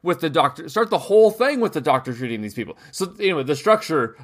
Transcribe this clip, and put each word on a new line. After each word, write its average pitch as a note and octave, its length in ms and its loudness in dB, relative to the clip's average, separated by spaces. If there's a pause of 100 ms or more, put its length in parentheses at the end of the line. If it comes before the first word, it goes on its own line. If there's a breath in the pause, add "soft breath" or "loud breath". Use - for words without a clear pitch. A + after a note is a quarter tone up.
with E3+ 180 -2
the E3 80 -2
doctor, C#3+ 400 0
start G#3+ 200 -2
the F#3+ 80 2
whole G#3 340 4
thing B3 280 -2
with A3+ 140 -2
the D#3 80 -2
doctor C3 320 0
treating A#2 280 -6
these G#2+ 120 -10
people. - 240 -10 (140 loud breath)
So F#3+ 280 -6
anyway, F#3 240 0
the C3+ 140 -2
structure D#3+ 680 0